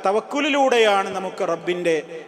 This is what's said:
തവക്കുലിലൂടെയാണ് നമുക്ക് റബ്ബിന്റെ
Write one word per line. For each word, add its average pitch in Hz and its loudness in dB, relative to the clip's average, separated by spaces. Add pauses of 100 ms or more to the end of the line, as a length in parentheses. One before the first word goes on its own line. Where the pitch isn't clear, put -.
തവക്കുലിലൂടെയാണ് 220 2
നമുക്ക് 185 -4
റബ്ബിന്റെ 165 -2